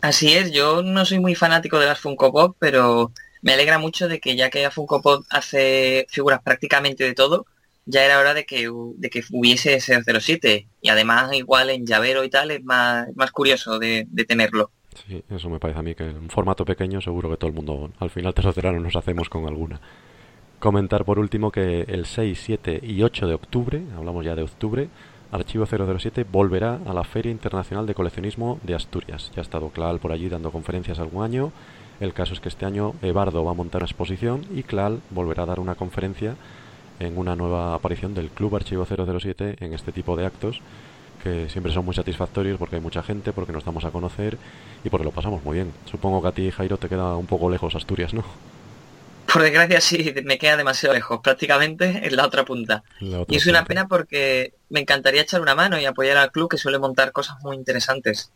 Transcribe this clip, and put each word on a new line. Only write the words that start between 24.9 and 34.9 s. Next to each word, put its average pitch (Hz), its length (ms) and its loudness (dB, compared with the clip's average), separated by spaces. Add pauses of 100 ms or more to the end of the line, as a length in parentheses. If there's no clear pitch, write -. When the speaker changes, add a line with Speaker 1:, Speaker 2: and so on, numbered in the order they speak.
Speaker 2:
Archivo 107 340 -2
cero 104 180 -2
cero 92 140 -2
siete 113 320 -4
volverá 98 560 2
a 95 80 -6
la 87 80 -2
Feria 117 300 -6
Internacional 101 560 -6
de 104 60 -2
Coleccionismo 104 680 -4
de 87 140 -4
Asturias. - 580 -8
Ya 90 60 -6
ha - 20 -6
estado 78 280 -8
Clal 85 280 -4
por 85 140 -4
allí 82 160 -4
dando 82 240 -6
conferencias 85 480 -6
algún 85 240 -6
año. 127 260 -2 (480)
El 98 160 -6
caso 90 200 -4
es 92 40 -12
que - 100 -10
este - 160 -10
año 101 380 -4
Ebardo 90 420 0
va 82 60 -2
a 87 40 -2
montar 87 280 -6
una 85 40 -4
exposición 113 680 -6
y 135 80 -6
Clal 104 380 -4 (100)